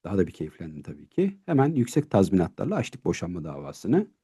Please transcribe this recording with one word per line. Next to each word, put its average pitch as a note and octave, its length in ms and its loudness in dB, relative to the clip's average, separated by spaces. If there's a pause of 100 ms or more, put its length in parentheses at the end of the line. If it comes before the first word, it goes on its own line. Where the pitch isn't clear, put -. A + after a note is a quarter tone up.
Daha F#2+ 140 -2
da F2 80 4
bir - 60 -12
keyiflendim D#2 500 -12
tabii D3 260 -16
ki. G3 380 0
Hemen D3 280 4
yüksek C#3+ 360 0
tazminatlarla F#2+ 640 2
açtık - 300 -6
boşanma F2 400 -4
davasını. D#2 640 -2 (180)